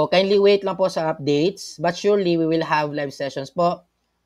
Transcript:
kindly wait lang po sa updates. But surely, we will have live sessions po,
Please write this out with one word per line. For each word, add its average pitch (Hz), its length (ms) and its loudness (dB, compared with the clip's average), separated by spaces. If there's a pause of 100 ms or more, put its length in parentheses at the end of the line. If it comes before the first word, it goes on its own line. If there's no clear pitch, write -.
(100)
kindly 196 320 4
wait 202 240 4
lang 190 80 -2
po 185 160 0
sa 160 240 -2
updates. 147 640 -2
But 170 160 -2
surely, 202 400 0
we 165 80 0
will 165 240 0
have 151 240 0
live 143 240 -6
sessions 139 400 -8
po, 175 320 -2 (380)